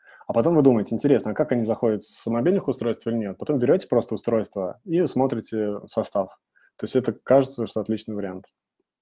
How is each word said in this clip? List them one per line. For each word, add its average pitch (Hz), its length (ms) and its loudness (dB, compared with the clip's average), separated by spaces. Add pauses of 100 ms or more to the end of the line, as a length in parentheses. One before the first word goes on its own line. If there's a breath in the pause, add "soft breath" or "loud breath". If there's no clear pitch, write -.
(280 soft breath)
А 104 60 -4
потом 135 220 4
вы 147 80 6
думаете, 117 320 4
интересно, 113 360 2
а - 40 -4
как 147 160 0
они 120 120 0
заходят 110 380 0
с - 240 -14
мобильных 139 420 0
устройств 117 380 -4
или 117 80 -4
нет? 104 240 -4
Потом 147 220 -2
берете 143 280 2
просто 120 280 0
устройство 101 680 -4
и 170 220 0
смотрите 113 840 -2
состав. 101 420 -4 (480)
То - 80 -10
есть - 100 -2
это 120 180 0
кажется, 131 540 0
что - 140 -6
отличный 110 340 -6
вариант. 95 360 -10 (500)